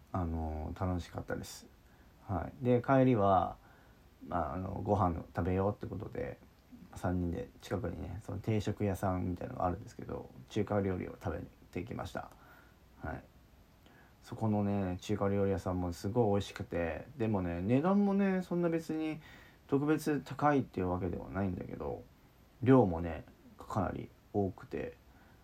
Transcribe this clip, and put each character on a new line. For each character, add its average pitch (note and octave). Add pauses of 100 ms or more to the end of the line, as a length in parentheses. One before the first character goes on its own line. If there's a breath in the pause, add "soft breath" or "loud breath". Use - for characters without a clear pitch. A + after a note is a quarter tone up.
(120)
あ F#2
の D#2+
ー、 -
楽 F2+
し -
か -
っ -
た -
で -
す。 - (640 loud breath)
は E2+ (140)
い。 -
で、 B2
帰 C3+
り B2+
は、 F#2+ (720 loud breath)
ま E2
あ、 C#2+
あ -
の、 F#2+
ご G2+
飯 F2+ (180)
食 F2+
べ F2+
よ F#2+
う -
っ -
て -
こ -
と -
で、 - (580)
三 F2+
人 F2
で - (120)
近 -
く F2
に E2
ね、 F2+
そ -
の F#2+
定 G#2+
食 G#2+
屋 F#2+
さ F#2
ん F#2
み F2
た -
い -
な -
の -
が F2+
あ F2
る F2
ん G#2+
で -
す -
け -
ど、 - (220)
中 G#2
華 G#2
料 F#2+
理 F2+
を -
食 D#2+
べ F2+ (300)
て -
き B2
ま -
し -
た。 - (760 loud breath)
は -
い。 - (1000 loud breath)
そ -
こ A2
の G#2
ね、 G2
中 G#2+
華 G2+
料 G2+
理 G2
屋 F#2
さ F#2
ん F#2
も F2+
す G2+
ご A2
い -
美 G2+
味 G2+
し -
く -
て、 E2+ (120)
で A2
も G#2
ね、 F2
値 A#2+
段 G3
も G3
ね、 F#3+
そ F3+
ん F3
な F3
別 E3
に D#3 (480 loud breath)
特 C#3+
別 D3+
高 D3
い C#3
っ -
て -
い -
う F2+
わ F2+
け F#2+
で F2
は -
な F#2
い G2
ん F2+
だ -
け -
ど、 C#2+ (600)
量 B2
も E2
ね、 E2 (340)
か -
な F2+
り - (240)
多 G2+
く -
て、 - (480 loud breath)